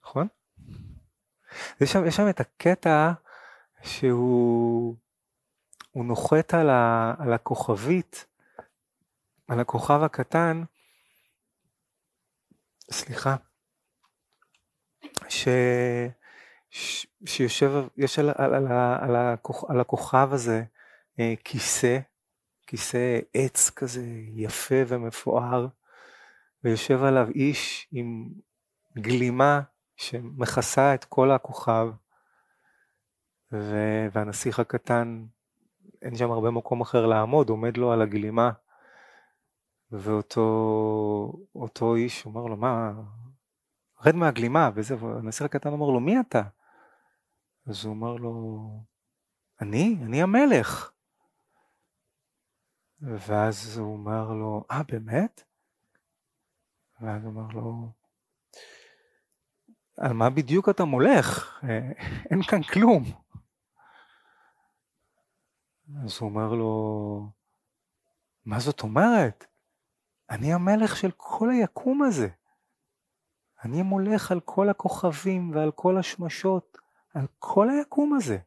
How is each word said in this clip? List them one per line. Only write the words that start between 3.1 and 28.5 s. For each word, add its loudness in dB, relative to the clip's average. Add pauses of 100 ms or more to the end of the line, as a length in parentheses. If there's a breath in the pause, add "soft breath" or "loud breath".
שהוא, 2 (920)
הוא -6
נוחת 2
על 4
ה-, 4
על 0
הכוכבית, -2 (1200 loud breath)
על 0
הכוכב 2
הקטן, 0 (2250 soft breath)
סליחה, -4 (1900)
ש-, -2 (1200 loud breath)
ש-, -8 (180)
שיושב, 2 (260)
יש 0
על, 2
על, 2
על 2
ה-, 2
על 2
הכוכ-, -2
על 2
הכוכב 2
הזה, 0 (560 soft breath)
אה, 0 (100)
כיסא, 0 (680)
כיסא -2 (160)
עץ 2
כזה -8 (280)
יפה -4 (120)
ומפואר, -2 (1000 soft breath)
ויושב 2
עליו 4
איש -2
עם -8 (680)